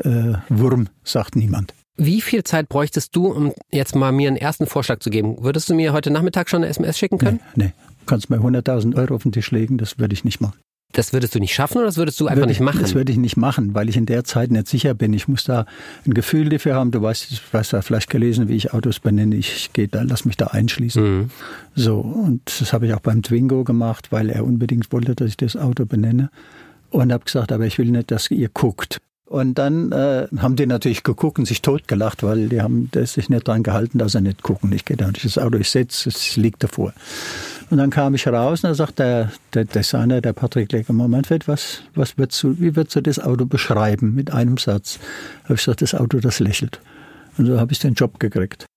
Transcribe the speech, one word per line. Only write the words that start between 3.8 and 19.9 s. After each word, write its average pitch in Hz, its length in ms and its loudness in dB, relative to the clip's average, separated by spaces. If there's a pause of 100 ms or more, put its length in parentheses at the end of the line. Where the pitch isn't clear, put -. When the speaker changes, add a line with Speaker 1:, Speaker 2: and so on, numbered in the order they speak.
Speaker 2:
mal 131 160 2
mir 139 160 2
einen 135 100 0
ersten 156 300 -2
Vorschlag 127 320 -2
zu - 100 -6
geben? 110 300 0
Würdest 127 300 -2
du 175 60 2
mir 160 180 2
heute 151 180 0
Nachmittag 175 380 0
schon 170 140 0
eine 160 60 0
S 151 80 -4
M 160 80 -2
S 160 120 -4
schicken 196 200 0
können? 113 220 2 (160)
Speaker 1:
Nee, 104 100 2
nee. 90 80 -2 (320)
Kannst 113 240 -2
mir 117 120 2
hunderttausend 123 540 2
Euro 127 200 0
auf 110 80 -6
den 117 80 0
Tisch 110 200 -4
legen, 117 260 0
das 110 220 -6
würde 104 140 0
ich 98 100 -4
nicht - 160 -2
machen. 104 180 -4 (360)
Speaker 2:
Das - 180 0
würdest 123 240 -2
du 110 40 0
nicht 98 140 -2
schaffen 151 260 0
oder 226 80 2
das 165 100 -2
würdest 160 240 -2
du 151 60 2
einfach 131 100 2
Speaker 1:
Würde 139 100 4
Speaker 2:
nicht 107 120 2
Speaker 1:
ich, 127 40 2
Speaker 2:
machen? 143 160 2
Speaker 1:
das 101 160 0
würde 131 160 2
ich 110 60 2
nicht 123 180 0
machen, 117 400 0
weil 107 140 0
ich 107 80 0
in 113 80 2
der 117 180 0
Zeit 120 280 -2
nicht 110 180 2
sicher 135 240 0
bin. 107 180 0
Ich 104 160 -2
muss 135 160 0
da 120 220 0 (400)
ein 127 80 2
Gefühl 151 340 2
dafür 147 280 0
haben. 127 160 2
Du 117 100 0
weißt, 110 280 -2 (220)
du 113 60 0
hast 107 160 0
ja 101 80 2
vielleicht - 280 -2
gelesen, 117 380 2
wie 117 80 0
ich - 180 -2
Autos 110 280 -2
benenne. 107 340 2
Ich, 101 220 -4
ich - 160 -10
geh 104 140 0
da, 107 160 -2